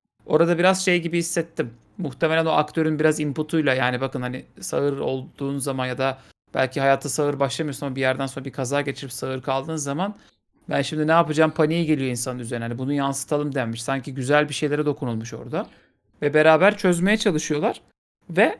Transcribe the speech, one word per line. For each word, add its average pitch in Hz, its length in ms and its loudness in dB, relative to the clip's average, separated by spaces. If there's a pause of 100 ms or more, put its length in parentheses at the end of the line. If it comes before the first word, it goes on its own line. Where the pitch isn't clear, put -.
(260)
Orada 165 320 4
biraz 185 280 2
şey 175 160 2
gibi 170 160 -2
hissettim. 165 540 -4 (260)
Muhtemelen 160 480 0
o 160 60 0
aktörün 156 480 0
biraz 156 200 4
inputuyla, 151 540 0
yani 127 280 0
bakın 131 200 -4
hani 127 240 -8 (140)
sağır 143 380 -2
olduğun 139 600 -4
zaman 135 280 -4
ya 127 120 -6
da 131 200 -2 (360)
belki 135 280 -2
hayatta 135 280 2
sağır 143 300 0
başlamıyorsun 139 480 -2
ama 131 80 -6
bir 135 60 -4
yerden 131 240 0
sonra 131 200 -8
bir 135 60 -10
kaza 139 300 -2
geçirip 139 320 -6
sağır 131 280 -6
kaldığın 139 340 -2
zaman 151 400 -4 (540)
"Ben 143 120 0
şimdi 151 260 -2
ne 156 40 4
yapacağım?" 156 400 4
paniği 160 340 2
geliyor 135 260 0
insanın 123 280 -6
üzerine. 117 260 -6
Hani 120 120 -6
"Bunu 131 160 -2
yansıtalım." 139 640 -2
denmiş. 113 280 -4
Sanki 135 300 -4
güzel 147 360 2
bir 143 40 -8
şeylere 147 320 -2
dokunulmuş 117 480 -4
orada. 120 340 -6 (540)
Ve 147 120 0
beraber 160 440 6
çözmeye 185 400 2
çalışıyorlar. 156 640 0 (480)
Ve 180 300 2